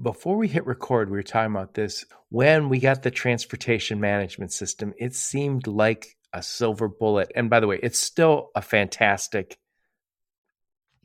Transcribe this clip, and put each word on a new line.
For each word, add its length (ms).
Before 340
we 140
hit 160
record, 440
we 60
were 80
talking 320
about 200
this. 280
When 400
we 140
got 220
the 80
transportation 920
management 500
system, 460
it 180
seemed 520
like 500
a 100
silver 460
bullet. 440
And 160
by 120
the 60
way, 140
it's 180
still 540
a 80
fantastic 960